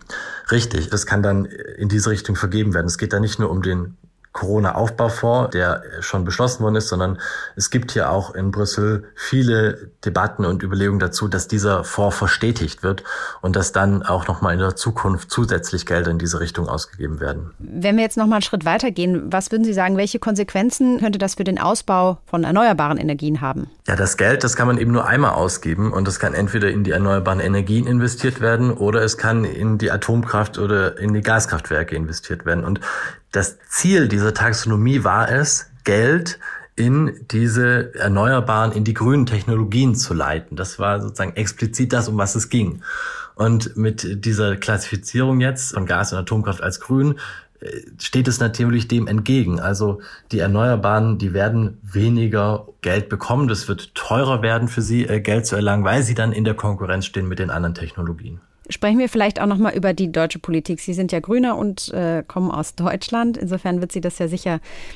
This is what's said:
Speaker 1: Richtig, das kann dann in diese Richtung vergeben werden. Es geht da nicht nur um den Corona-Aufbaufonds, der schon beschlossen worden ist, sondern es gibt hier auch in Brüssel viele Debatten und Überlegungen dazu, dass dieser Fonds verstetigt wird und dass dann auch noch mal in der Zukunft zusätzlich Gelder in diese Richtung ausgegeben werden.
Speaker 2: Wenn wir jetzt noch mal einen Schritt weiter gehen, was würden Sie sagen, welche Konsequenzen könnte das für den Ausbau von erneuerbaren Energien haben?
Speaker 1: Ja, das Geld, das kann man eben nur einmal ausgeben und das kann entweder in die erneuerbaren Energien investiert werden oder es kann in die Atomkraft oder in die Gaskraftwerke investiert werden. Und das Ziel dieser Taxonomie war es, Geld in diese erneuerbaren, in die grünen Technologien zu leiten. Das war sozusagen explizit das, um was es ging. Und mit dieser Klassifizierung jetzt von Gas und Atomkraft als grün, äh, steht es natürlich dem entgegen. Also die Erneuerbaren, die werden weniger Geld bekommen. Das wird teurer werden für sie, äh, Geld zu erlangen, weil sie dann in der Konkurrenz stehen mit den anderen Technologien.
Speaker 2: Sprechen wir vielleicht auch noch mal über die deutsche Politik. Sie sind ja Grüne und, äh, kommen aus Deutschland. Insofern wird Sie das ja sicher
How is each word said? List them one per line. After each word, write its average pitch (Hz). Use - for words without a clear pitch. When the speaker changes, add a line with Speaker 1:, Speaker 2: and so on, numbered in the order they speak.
Speaker 1:
Richtig, 110
das 104
kann 101
dann 98
in -
diese 104
Richtung 101
vergeben 101
werden. 82
Es 87
geht 110
da 101
nicht 107
nur 104
um 90
den 90
Corona-Aufbaufonds, 113
der 87
schon 92
beschlossen 117
worden 107
ist, 107
sondern 92
es -
gibt 120
hier 78
auch 95
in 98
Brüssel 104
viele 117
Debatten 92
und 87
Überlegungen 98
dazu, 92
dass 92
dieser 101
Fonds 101
verstetigt -
wird 98
und 92
dass 95
dann 98
auch 90
noch 87
mal 90
in 87
der 95
Zukunft 98
zusätzlich 101
Gelder 87
in 82
diese 82
Richtung 82
ausgegeben 78
werden. 73
Speaker 2:
Wenn 190
wir 226
jetzt 220
noch 220
mal 214
einen 202
Schritt 180
weiter 220
gehen, 175
was 190
würden 220
Sie 220
sagen, 190
welche 202
Konsequenzen 226
könnte 208
das 196
für 196
den 185
Ausbau 185
von 170
erneuerbaren 160
Energien 151
haben? 135
Speaker 1:
Ja, 98
das 92
Geld, 127
das 117
kann 123
man 120
eben 117
nur 120
einmal 120
ausgeben 92
und 95
das 95
kann 90
entweder 101
in 101
die 92
erneuerbaren 95
Energien 98
investiert 123
werden 117
oder 107
es 110
kann 113
in 107
die 107
Atomkraft 107
oder 101
in 104
die 107
Gaskraftwerke 87
investiert 80
werden. 85
Und 98
das 98
Ziel 175
dieser 101
Taxonomie 113
war 101
es, 139
Geld 131
in 131
diese 120
erneuerbaren, 110
in 107
die 113
grünen 123
Technologien 110
zu 107
leiten. 82
Das 95
war 101
sozusagen 101
explizit 117
das, 117
um 107
was 98
es 110
ging. 104
Und 113
mit 104
dieser 104
Klassifizierung 117
jetzt 131
von 95
Gas 90
und 92
Atomkraft 98
als -
grün, 139
äh, -
steht 127
es 117
natürlich 117
dem 117
entgegen. 104
Also 101
die 107
Erneuerbaren, 107
die 95
werden 107
weniger 104
Geld 98
bekommen. 123
Das 104
wird -
teurer 127
werden 117
für 117
sie, 117
äh, 107
Geld 104
zu 98
erlangen, 104
weil 120
sie 117
dann 110
in 107
der 110
Konkurrenz 95
stehen 92
mit 90
den 92
anderen 85
Technologien. 85
Speaker 2:
Sprechen 214
wir 254
vielleicht 214
auch 202
noch 202
mal 214
über 190
die 175
deutsche 160
Politik. 165
Sie 180
sind 180
ja 170
Grüne 240
und, -
äh, 165
kommen 185
aus -
Deutschland. 233
Insofern 180
wird 180
Sie 185
das 175
ja 170
sicher 170